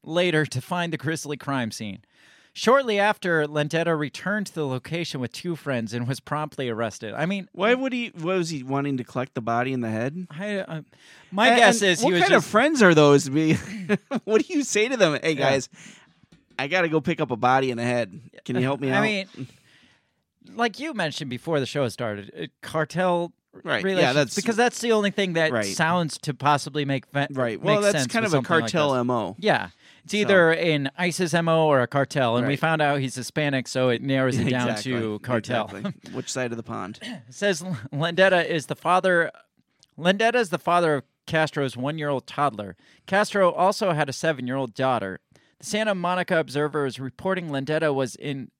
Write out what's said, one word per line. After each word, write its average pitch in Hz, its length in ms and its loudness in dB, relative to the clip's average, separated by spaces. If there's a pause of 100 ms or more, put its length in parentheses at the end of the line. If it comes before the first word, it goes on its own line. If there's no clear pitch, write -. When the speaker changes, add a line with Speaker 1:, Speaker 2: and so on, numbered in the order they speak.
Speaker 1:
later 160 400 2
to - 160 -6
find 170 320 -4
the 156 60 -6
grisly 147 400 -6
crime 131 320 -4
scene. 101 320 -12 (520)
Shortly 240 440 2
after, 185 480 2
Landeta 156 500 0
returned 185 520 -4
to - 60 -20
the 151 120 -4
location 147 540 -6
with 120 120 -4
two 175 220 -6
friends 120 400 -4
and 120 140 -4
was 135 100 -4
promptly 147 500 -6
arrested. 110 460 -6
I 135 100 -2
mean, 190 280 -4
Speaker 2:
Why 208 220 0
would 262 180 -2
he? 240 160 -4
What 175 280 -4
was 175 140 0
he 139 140 -6
wanting 139 320 -2
to 123 80 -4
collect 127 300 -6
the 131 60 -4
body 117 320 0
in 127 80 -2
the 113 100 -4
head? 139 400 -4
Speaker 1:
I, 196 280 -8
uh, 160 240 -8 (480)
my 214 180 4
Speaker 2:
And, 233 80 6
Speaker 1:
guess 233 260 8
Speaker 2:
and 196 100 4
Speaker 1:
is 160 80 2
he 233 60 2
Speaker 2:
what 185 80 4
Speaker 1:
was 175 80 4
Speaker 2:
kind 381 100 4
of 254 100 8
Speaker 1:
just - 80 -8
Speaker 2:
friends 262 320 4
are 180 120 10
those? 143 320 8
To 135 40 -6
be, 156 240 2
<laughs> 202 680 -4
what 214 200 4
do - 80 -10
you 285 120 0
say 220 240 0
to 269 80 -2
them? 160 260 4
"Hey 160 100 2
Speaker 1:
Yeah. 135 180 2
Speaker 2:
guys, 135 180 0 (920)
I 135 80 -4
gotta 170 220 2
go 156 120 2
pick 156 200 -2
up 147 100 -2
a 123 60 -2
body 127 340 4
in 117 60 -4
the 117 80 -4
head. 120 340 -2 (260)
Can 123 120 -4
you 123 60 0
help 131 180 -2
me 135 100 -2
Speaker 1:
I 160 60 0
Speaker 2:
out?" 208 80 2
Speaker 1:
mean, 208 240 -2 (1300)
like 233 260 -4
you 302 140 -8
mentioned 156 360 -6
before 143 300 -2
the 127 60 -2
show 139 220 -2
started, 104 480 -8
uh, 165 100 -10 (160)
cartel 175 720 -2 (320)
Speaker 2:
Right, 135 180 -2
yeah, 190 80 0
Speaker 1:
relations, 160 240 2
Speaker 2:
that's 143 220 2
Speaker 1:
because 220 200 -2
that's 233 240 2
the 233 120 0
only 208 180 2
thing 190 220 -2
that 160 200 2
Speaker 2:
Right. 113 120 0
Speaker 1:
sounds 160 540 0
to 147 160 -6
possibly 143 500 0
make 135 260 -4
ve-, 139 200 -2
Speaker 2:
Right. 127 300 -2
Well, 208 160 2
Speaker 1:
make 208 160 0
Speaker 2:
that's 160 120 0
Speaker 1:
sense 120 80 -6
Speaker 2:
kind 226 120 0
Speaker 1:
with 196 80 0
Speaker 2:
of - 20 2
a - 40 6
Speaker 1:
something 131 160 0
like 165 60 6 (120)
Speaker 2:
cartel 147 200 2
Speaker 1:
this. 127 80 2
Speaker 2:
M 123 100 0
O. 107 280 -2
Speaker 1:
Yeah. 143 300 0 (360)
It's - 80 -10
Speaker 2:
So 202 60 0
Speaker 1:
either 196 340 6
an 156 440 0
isis 180 380 -2
M 170 140 2
O 160 180 4
or 143 140 4
a 120 80 2
cartel, 131 480 0
and 123 100 0
we 139 60 0
Speaker 2:
Right. 143 80 -2
Speaker 1:
found 160 220 0
out 143 180 0
he's 131 160 -6
Hispanic, 135 500 -4
so 127 220 0
it 117 120 0
narrows 131 380 0
it 117 60 0
Speaker 2:
<laughs> - 60 0
Speaker 1:
down 123 180 0
Speaker 2:
Exactly, 110 240 -4
Speaker 1:
to 110 280 -4
cartel. 117 540 -2
Speaker 2:
exactly. 123 360 -10
Speaker 1:
<laughs> - 40 -16
Speaker 2:
Which 123 160 -10
side 123 220 -4
of 117 40 -8
the 117 60 -10
pond? 110 400 -12
Speaker 1:
It 226 180 -14 (100)
says 180 320 -2
L-, 180 140 -6 (160)
Landeta 170 540 2
is 160 200 -4
the 156 100 -8
father. 175 560 2 (680)
Landeta 202 380 2
is 220 140 0
the 175 80 -4
father 170 380 2
of 127 80 -6 (220)
Castro's 147 500 -2
one-year-old 143 520 -4
toddler. 107 480 -4 (300)
Castro 196 440 2
also 190 420 0
had 151 160 0
a 131 40 -6
seven-year-old 127 600 -4
daughter. 113 440 -2 (400)
The - 80 -18
Santa 208 300 -2
Monica 175 420 0
Observer 143 480 -2
is 127 140 -6
reporting 170 480 -6
Landeta 151 440 -2
was 135 220 -2
in 139 460 -10